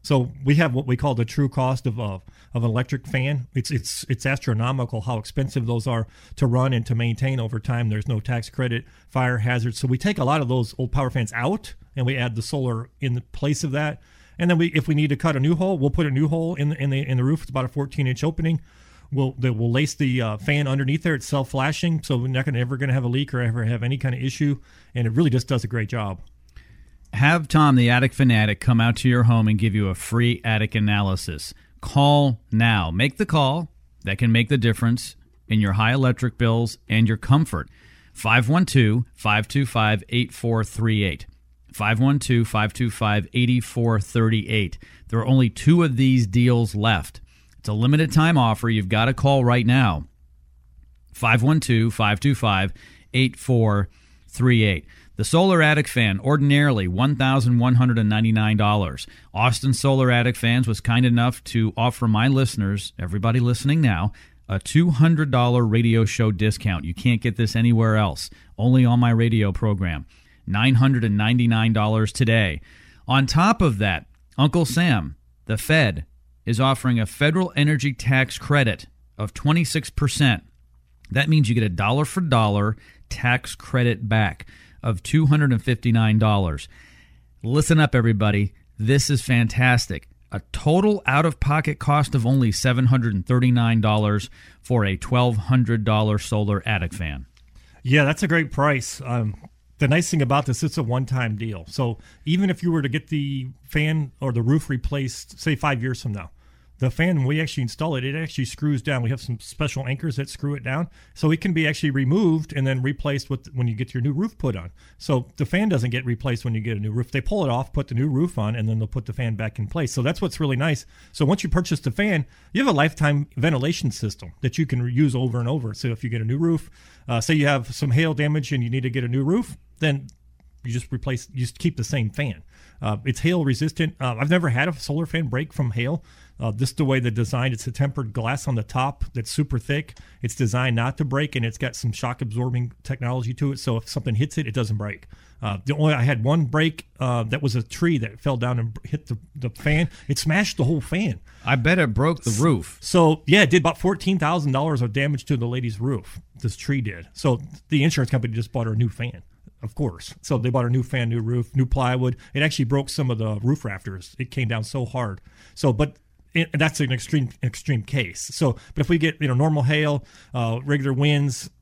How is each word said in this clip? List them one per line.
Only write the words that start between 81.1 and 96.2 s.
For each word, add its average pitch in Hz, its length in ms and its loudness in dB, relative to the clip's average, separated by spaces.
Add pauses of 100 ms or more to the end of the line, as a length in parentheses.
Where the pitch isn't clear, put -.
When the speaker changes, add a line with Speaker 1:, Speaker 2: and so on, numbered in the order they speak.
Speaker 2:
That 139 180 0
means 151 220 4
you 120 40 2
get 113 80 2
a 107 60 0
dollar 104 380 0
for 185 160 -4
dollar 110 560 2 (320)
tax - 440 -2
credit 120 540 -2
back, 104 380 0 (360)
of 107 200 -2
two 156 240 2
hundred 147 260 4
and 113 100 0
fifty-nine 113 560 2
dollars. 98 500 0 (720)
Listen 147 380 2
up, 147 140 4
everybody. 104 600 2 (240)
This 131 320 2
is 139 120 0
fantastic. 120 840 2 (220)
A - 100 -8 (100)
total 196 540 2
out-of-pocket 147 720 0
cost 147 360 2
of 120 100 2
only 123 280 2
seven 127 340 2
hundred 120 280 2
and 95 120 -2
thirty-nine 120 540 4
dollars 104 500 0 (300)
for 120 240 0
a 98 120 0
twelve 123 400 0
hundred 113 480 2
dollar 107 340 2
solar 104 480 -2